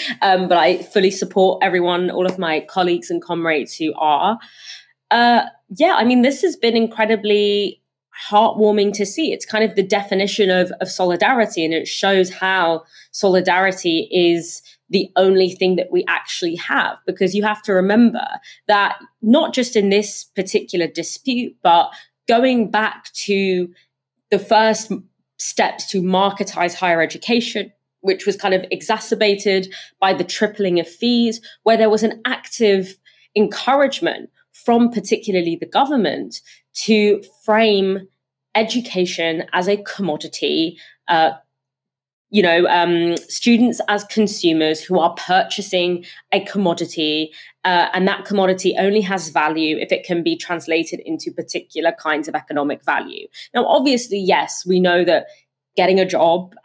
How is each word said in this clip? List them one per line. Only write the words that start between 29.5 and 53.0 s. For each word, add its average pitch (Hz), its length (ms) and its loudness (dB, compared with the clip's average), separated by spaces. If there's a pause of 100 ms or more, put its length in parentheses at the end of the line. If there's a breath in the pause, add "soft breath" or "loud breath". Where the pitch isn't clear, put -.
by 190 120 4
the 180 100 -2
tripling 190 560 -2
of 165 80 -4
fees, 233 520 0 (240 loud breath)
where 220 140 4
there 220 120 4
was 214 140 2
an 220 220 -2
active 202 720 -2 (380 soft breath)
encouragement 247 960 0 (220)
from 240 380 2
particularly 185 640 -2
the - 120 -10
government 233 720 -2 (320 soft breath)
to 208 500 2 (200)
frame 196 640 2 (460)
education 180 1000 -2
as 180 160 -2
a 202 100 2
commodity, 160 1000 -4 (300 loud breath)
uh, 160 240 2 (1000)
you 208 140 2
know, 170 240 4
um, 170 500 2
students 240 720 0
as 208 160 -2
consumers 160 800 0
who 170 180 0
are 165 160 0
purchasing 180 880 -2 (280 loud breath)
a 196 100 0
commodity, 165 880 -2 (320 loud breath)
uh, 175 300 2
and 185 140 2
that 202 180 -4
commodity 190 520 0
only 202 240 2
has 180 280 -4
value 156 480 0
if - 140 -4
it - 120 -2
can 170 200 -2
be 165 120 0
translated 165 720 -4
into 160 260 -10
particular 165 640 -6
kinds 151 340 -4
of 156 80 -6
economic 147 480 -6
value. - 440 -6 (260 loud breath)